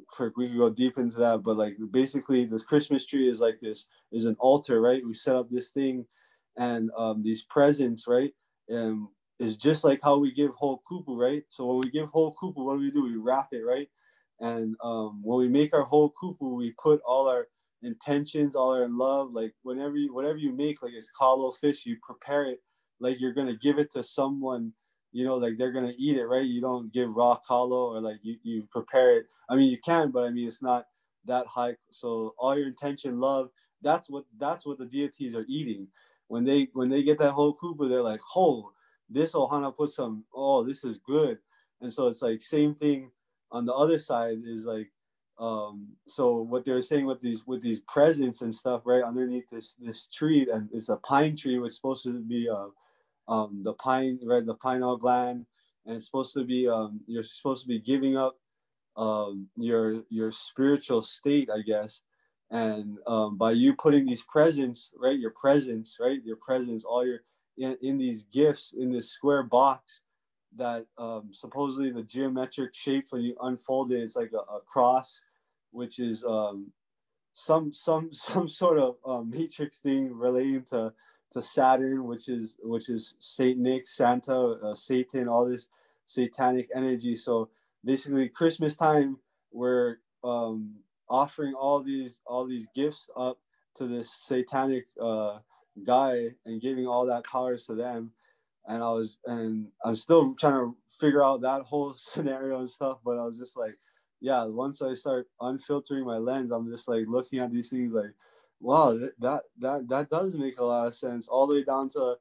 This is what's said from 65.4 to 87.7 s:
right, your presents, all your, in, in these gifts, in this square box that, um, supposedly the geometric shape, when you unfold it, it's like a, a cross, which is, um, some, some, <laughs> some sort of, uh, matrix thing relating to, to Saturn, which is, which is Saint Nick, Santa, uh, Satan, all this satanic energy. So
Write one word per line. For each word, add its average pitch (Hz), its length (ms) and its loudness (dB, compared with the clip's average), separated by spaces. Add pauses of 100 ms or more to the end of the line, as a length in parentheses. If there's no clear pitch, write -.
right, 127 240 0
your 110 120 -8
presents, 123 480 -4
all 120 200 0
your, 120 160 -4 (380)
in, 131 240 -4
in 135 160 -2
these 120 260 -2
gifts, 143 520 2
in 127 160 -2
this 117 180 -6
square 143 320 2
box 127 600 2 (540)
that, 117 300 -4 (120)
um, 113 340 -10
supposedly 135 580 -4
the 120 120 -8
geometric 131 720 -4
shape, 135 360 -2
when 123 120 -4
you 120 200 -4
unfold 127 500 -2
it, 123 80 0
it's 113 160 -6
like 113 160 -4
a, 104 200 -6
a 104 80 -8
cross, 127 600 2 (520)
which 120 260 -10
is, 117 260 -4
um, 104 460 -2 (640)
some, 160 400 0
some, 160 400 -2
<laughs> - 0 -
some 175 360 -2
sort 165 300 4
of, 127 260 2
uh, 127 180 -4
matrix 147 580 -6
thing 135 320 0
relating 127 520 0
to, 113 280 -4 (400)
to 123 100 -6
Saturn, 131 640 2
which 120 240 -8
is, 117 340 -6
which 113 260 -4
is 113 300 -6
Saint 127 400 0
Nick, 127 300 0
Santa, 123 760 2
uh, 107 120 -6
Satan, 127 540 -2
all 120 200 4
this 123 200 -6 (360)
satanic 127 720 0
energy. 123 420 -2
So 113 320 -2 (360)